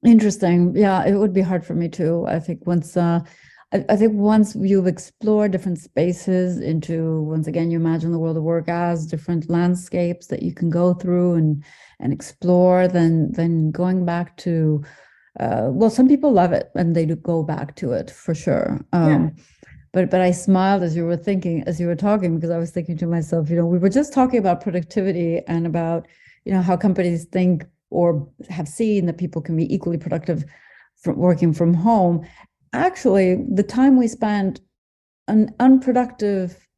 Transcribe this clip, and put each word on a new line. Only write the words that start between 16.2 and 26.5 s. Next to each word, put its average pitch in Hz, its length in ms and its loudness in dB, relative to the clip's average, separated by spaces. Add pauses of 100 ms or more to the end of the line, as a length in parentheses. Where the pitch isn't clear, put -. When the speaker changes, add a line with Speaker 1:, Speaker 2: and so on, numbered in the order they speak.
Speaker 1:
love 180 200 4
it - 240 -2
and 170 200 0
they 165 100 2
do 160 100 -2
go 160 280 -4
back 147 320 -8
to 131 160 -6
it - 180 -4
for - 240 -8
sure. - 460 -2 (120)
Um, 165 180 2
Speaker 2:
Yeah. 151 200 2 (640)
Speaker 1:
but, 180 160 0
but 185 120 2
I 180 100 2
smiled 190 520 2
as 160 120 -2
you 170 100 -2
were 170 120 -2
thinking, 170 460 -4
as 170 160 -6
you 175 80 -2
were 170 80 -2
talking, 190 400 0
because 165 140 -4
I 170 80 -2
was 170 140 -4
thinking 165 260 -6
to 175 100 -4
myself, 165 420 -2
you 170 60 0
know, 170 100 2
we 175 120 0
were 185 120 2
just 277 240 0
talking 254 260 2
about 180 220 0
productivity 175 840 -2
and 165 200 -2
about, 165 400 -4 (380)
you 190 80 -4